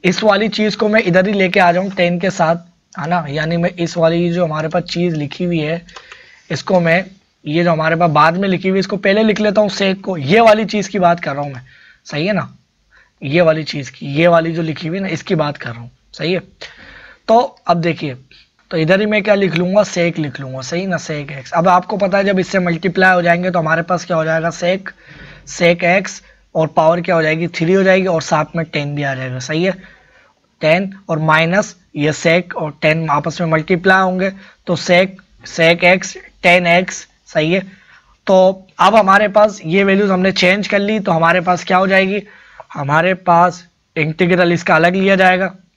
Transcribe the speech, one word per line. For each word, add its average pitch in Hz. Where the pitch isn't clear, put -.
इस 185
वाली 208
चीज 214
को 220
मैं 220
इधर 185
ही 214
लेके 190
आ 175
जाऊं 185
टेन 175
के 185
साथ, 170
है 147
ना, 170
यानी 156
मैं 170
इस 170
वाली 170
जो 175
हमारे 156
पास 170
चीज 175
लिखी 147
हुई 175
है, 160
इसको 180
मैं, 170
ये 160
जो 170
हमारे 160
पास 170
बाद 156
में 196
लिखी 185
हुई 190
है, 196
इसको 190
पहले 202
लिख 214
लेता 214
हूँ 208
sec 190
को, 190
ये 156
वाली 220
चीज 202
की 208
बात 170
कर 147
रहा 143
हूँ 143
मैं, 127
सही 147
है 208
ना, 156
ये 151
वाली 160
चीज 143
की, -
ये 151
वाली 165
जो 165
लिखी 160
हुई 175
है 196
ना, 190
इसकी 165
बात 147
कर 120
रहा 117
हूँ, 120
सही 160
है। 180
तो 226
अब 175
देखिए, 156
तो 180
इधर 165
ही 214
मैं 214
क्या 208
लिख 196
लूंगा, 185
sec 170
लिख 143
लूंगा, 131
सही 175
ना, 180
sec 147
x। 131
अब 175
आपको 180
पता 196
है 196
जब 196
इससे 190
मल्टीप्लाई 180
हो 180
जाएंगे 175
तो 175
हमारे 160
पास 175
क्या 175
हो 160
जाएगा, 160
sec, 185
sec 175
x 190
और 156
पावर 165
क्या 175
हो 165
जाएगी, 160
थ्री 170
हो 190
जाएगी 190
और 165
साथ 156
में 165
टेन 143
भी 143
आ 135
जाएगा, 131
सही 156
है, 190
टेन 180
और 160
माइनस 165
ये 147
sec 175
और 151
टेन 160
आपस 151
में 170
मल्टीप्लाई 180
होंगे 185
तो 175
sec, 185
sec 170
x, -
टेन 180
एक्स, 180
सही 160
है। 190
तो 190
अब 196
हमारे 202
पास 208
ये 190
वैल्यूज 196
हमने 185
चेंज 185
कर 208
ली, 208
तो 196
हमारे 165
पास 175
क्या 190
हो 190
जाएगी, 190
हमारे 156
पास 175
इंटीग्रल 170
इसका 170
अलग 170
लिया 190
जाएगा 185